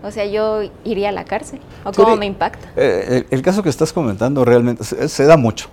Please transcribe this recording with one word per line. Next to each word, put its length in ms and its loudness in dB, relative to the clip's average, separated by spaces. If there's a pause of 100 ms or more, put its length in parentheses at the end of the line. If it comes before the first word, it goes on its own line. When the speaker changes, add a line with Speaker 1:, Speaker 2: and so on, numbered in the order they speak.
Speaker 1:
O 80 -8
sea, 140 -6
¿yo 340 -2 (240)
iría 240 -4
a 40 -4
la 120 -8
cárcel? 360 -8 (240)
¿O 80 -8
Speaker 2:
Sería 120 6
Speaker 1:
cómo 120 4
me 100 -4
impacta? 500 -6
Speaker 2:
Eh, 540 0
el, 80 0
el 40 -4
caso 200 0
que 80 0
estás 220 -2
comentando 520 0
realmente 400 2
se, 240 -4
se 160 0
da 120 8
mucho. 360 0